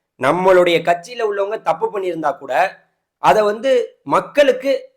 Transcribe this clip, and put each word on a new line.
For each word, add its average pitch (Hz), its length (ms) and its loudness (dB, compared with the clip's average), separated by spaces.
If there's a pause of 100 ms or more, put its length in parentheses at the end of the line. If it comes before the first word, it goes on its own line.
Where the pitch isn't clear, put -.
(220)
நம்மளுடைய 175 600 4
கட்சியில 208 500 -2
உள்ளவங்க 202 300 -4
தப்பு 220 300 -4
பண்ணியிருந்தா 165 460 -4
கூட 147 460 -4 (340)
அதை 180 240 4
வந்து 226 600 -2
மக்களுக்கு 190 960 -2